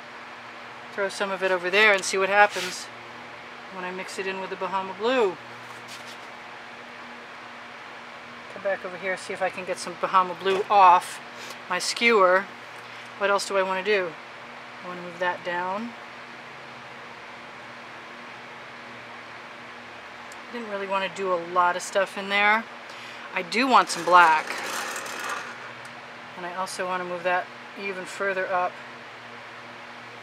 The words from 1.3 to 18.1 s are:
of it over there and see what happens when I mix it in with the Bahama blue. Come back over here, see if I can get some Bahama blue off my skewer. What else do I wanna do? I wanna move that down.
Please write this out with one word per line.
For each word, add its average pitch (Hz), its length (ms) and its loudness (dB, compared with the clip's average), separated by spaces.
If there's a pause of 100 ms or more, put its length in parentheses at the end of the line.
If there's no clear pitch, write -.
of 185 100 -4
it 190 80 4
over 180 200 2
there 208 220 8
and 190 120 4
see - 140 0
what 190 100 4
happens 190 560 4 (920)
when 185 100 -8
I 180 60 -4
mix 185 260 -8
it 190 120 -2
in 190 120 -4
with 185 100 -6
the 185 60 -6
Bahama 190 420 -2
blue. 220 380 4 (3250)
Come 196 80 -12
back 190 220 0
over 180 120 -8
here, 185 200 -2
see - 160 -8
if 180 80 -4
I 185 80 2
can 185 160 -6
get 180 140 -2
some 175 220 -8
Bahama 180 400 4
blue 190 280 2
off 185 520 10 (500)
my 180 80 0
skewer. 196 680 6 (760)
What 202 120 2
else 196 160 2
do 196 100 0
I 196 60 4
wanna 185 220 0
do? 190 260 2 (760)
I 180 40 -10
wanna 180 140 -8
move 175 180 -12
that 180 240 0
down. 185 460 -2 (4000)